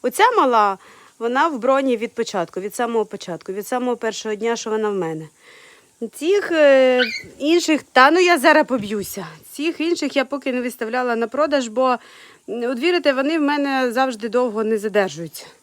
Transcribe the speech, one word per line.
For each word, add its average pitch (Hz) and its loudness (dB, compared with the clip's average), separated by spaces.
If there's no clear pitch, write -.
Оця 403 2
мала, 233 2
вона 254 0
в 294 -4
броні 262 0
від 233 -8
початку, 190 -6
від 196 -10
самого 233 -2
початку, 185 -12
від 196 -10
самого 247 -2
першого 220 -6
дня, 226 -2
що 220 -10
вона 214 -2
в 208 -4
мене. 160 -6
Цих, 381 0
е, 262 6
інших, 320 2
та 262 8
ну 349 4
я 349 4
зараз 302 4
поб'юся. 202 -6
Цих 311 -6
інших 311 -2
я 262 2
поки 269 -4
не 247 -2
виставляла 240 -4
на 226 -2
продаж, 277 0
бо, 247 0
м, 233 -4
от 240 -4
вірите, 302 2
вони 285 0
в - 0
мене 277 0
завжди 233 -2
довго 220 -2
не 220 0
задержуються. 185 -4